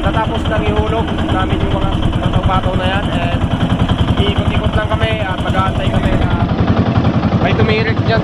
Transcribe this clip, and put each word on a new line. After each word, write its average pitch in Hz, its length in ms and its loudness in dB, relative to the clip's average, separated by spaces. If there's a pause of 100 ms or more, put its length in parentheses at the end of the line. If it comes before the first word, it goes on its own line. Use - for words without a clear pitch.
natapos 220 400 -2
nang 214 240 -2
ihulog - 380 0 (260)
namin 185 320 0
yung - 160 0
mga - 80 0 (320)
pataw-pataw 185 560 0
na 185 100 0
yan. 196 240 -2
And - 300 -2 (760)
iikot-ikot - 560 0
lang 208 160 0
kami 220 320 0
at 185 240 -4
mag-aantay 190 480 0
kami - 240 2
na - 240 0 (960)
may 196 160 2
tumirik 214 400 2 (160)
dyan 226 140 2